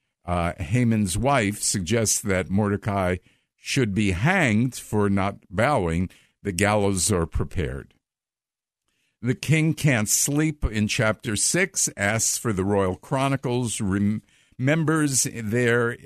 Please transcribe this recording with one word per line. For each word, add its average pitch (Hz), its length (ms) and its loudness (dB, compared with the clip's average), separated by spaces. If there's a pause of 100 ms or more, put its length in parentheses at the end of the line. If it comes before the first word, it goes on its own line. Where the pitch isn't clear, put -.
(240)
uh, 87 360 -2
Haman's 104 580 2
wife, 113 420 0
suggests 107 600 0
that 92 300 0
Mordecai 98 640 0 (400)
should 113 380 -2
be 101 180 2
hanged 123 640 2
for 104 340 -2
not 98 280 -2 (120)
bowing, 92 580 0 (320)
the 101 120 -6
gallows 98 580 2
are 85 160 2
prepared. 69 680 -4 (1300)
The 120 140 -2
king 156 400 2
can't 123 340 0
sleep 151 560 0
in 107 220 0
chapter 110 480 -2
six, - 640 -2
asks 104 420 0
for 117 140 -2
the 92 120 0
royal 98 300 2
chronicles, 131 880 -2
rem-, 101 420 0 (360)
remembers 147 640 2 (100)
there 117 720 0